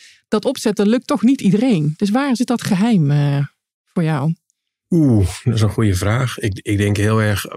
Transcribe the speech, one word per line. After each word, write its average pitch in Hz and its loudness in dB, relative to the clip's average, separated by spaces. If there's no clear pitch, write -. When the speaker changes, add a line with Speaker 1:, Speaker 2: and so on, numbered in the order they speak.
Speaker 1:
dat 214 -2
opzetten 214 -2
lukt 240 0
toch - -2
niet 254 2
iedereen. 196 2
Dus 196 -2
waar 262 0
zit 247 -2
dat 233 -2
geheim, 185 2
eh, 143 0
voor 170 -2
jou? 156 -2
Speaker 2:
Oeh, 127 4
dat 117 0
is 110 -2
een 107 2
goede 101 0
vraag. 110 -2
Ik, 101 -6
ik 104 -2
denk 101 0
heel 110 0
erg, 104 -2